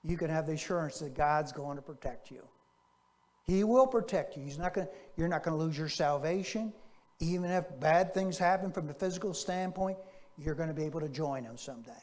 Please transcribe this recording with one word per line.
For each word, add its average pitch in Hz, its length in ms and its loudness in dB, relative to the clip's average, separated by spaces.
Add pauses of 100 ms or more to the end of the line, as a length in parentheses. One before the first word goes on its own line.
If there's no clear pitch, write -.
You 170 120 0
can 165 120 0
have 160 160 2
the 156 80 -2
assurance 156 460 -2
that 143 140 -8
God's 147 380 2
going 143 240 -6
to 139 60 -10
protect - 500 -10
you. 127 160 -18 (920)
He 190 240 4
will 254 220 8
protect 196 500 0
you. 135 60 -8
He's 143 140 -8
not 170 160 -2
gonna, 190 140 -2 (300)
you're 165 100 2
not 165 160 0
gonna 160 140 0
lose 156 200 0
your 156 120 -4
salvation. 175 840 0 (460)
Even 175 320 0
if 180 140 2 (140)
bad 165 340 6
things 190 240 0
happen 185 340 4
from 156 180 -4
a 143 40 -8
physical 185 400 -2
standpoint, 185 640 -2 (400)
you're 156 180 -2
gonna 160 180 -2
be 156 120 -2
able 156 160 -4
to 151 80 -2
join 139 340 -2
him 117 140 -12
someday. 120 340 -12 (120)